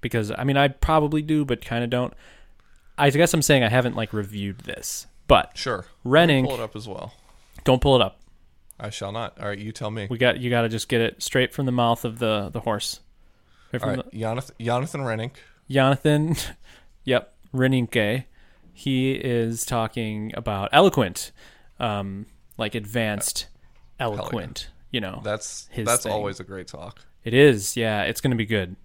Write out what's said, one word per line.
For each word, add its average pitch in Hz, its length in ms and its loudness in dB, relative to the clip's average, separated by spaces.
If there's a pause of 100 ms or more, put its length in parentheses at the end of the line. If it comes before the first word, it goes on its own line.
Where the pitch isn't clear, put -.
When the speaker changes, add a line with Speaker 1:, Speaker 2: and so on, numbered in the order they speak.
Speaker 1:
Because, 113 300 -2
I 101 120 -6
mean, 139 140 2
I 139 120 6
probably 151 520 2
do, 151 240 0
but 127 160 -2
kinda 120 260 -4
don't. 123 260 -2 (840)
I 143 140 6
guess 156 220 4
I'm 156 100 2
saying 135 200 6
I 110 60 4
haven't, 123 260 2
like, 110 160 -4
reviewed 101 500 -6
this. - 440 -10 (220)
But 113 280 6
Speaker 2:
Sure. 113 300 -6 (180)
Speaker 1:
Renink 139 420 6
Speaker 2:
Pull 135 100 -2
it - 40 -6
up 110 160 -10
as 107 120 -12
well. - 260 -12 (500)
Speaker 1:
Don't 127 160 6
pull 139 160 6
it 123 60 6
up. - 180 -2 (600)
Speaker 2:
I 107 100 -10
shall 101 220 -10
not. 110 280 -10
All 101 80 -8
right, 104 120 -6
you 107 120 -10
tell 107 200 -8
me. 107 180 -8
Speaker 1:
We 120 80 -6
got, 123 220 4
you 123 100 -4
gotta 120 200 2
just 110 200 -6
get 120 120 2
it - 200 -2
straight - 320 0
from 139 140 -2
the 127 40 -2
mouth 120 340 2
of 117 120 -6
the, 107 340 -2
the 113 100 -8
horse. - 400 -4 (680)
Straight 120 160 -6
Speaker 2:
All 110 60 -2
Speaker 1:
from 95 100 -4
Speaker 2:
right, - 120 -12
Speaker 1:
the - 80 -12
Speaker 2:
Jonathan, 110 400 -6
Jonathan 123 420 -2
Renink. 117 300 -4 (380)
Speaker 1:
Jonathan, 147 680 4 (340)
<laughs> - 340 -20
yep, - 320 -2 (180)
Reninke. 127 680 2 (500)
He 131 400 -2
is 117 520 -2
talking 110 680 -4
about 101 360 -4
eloquent, 147 600 4 (480)
um, 101 460 -6 (320)
like, 107 160 -4
advanced 107 760 -4 (520)
Speaker 2:
Uh, 135 60 -4
hell 110 80 -2
yeah. 104 80 -6
Speaker 1:
eloquent, - 480 -8 (220)
you 123 100 -2
know, 95 220 -8
Speaker 2:
That's, - 480 -8
Speaker 1:
his 113 140 -6
Speaker 2:
that's 120 180 0
Speaker 1:
thing. 110 80 -4
Speaker 2:
always 101 280 -6
a 92 40 -14
great 92 240 -14
talk. - 360 -18 (200)
Speaker 1:
It 113 100 -6
is, 123 420 6
yeah. 110 280 0
It's 92 180 -4
gonna 127 160 2
be 110 80 -2
good. 98 400 -2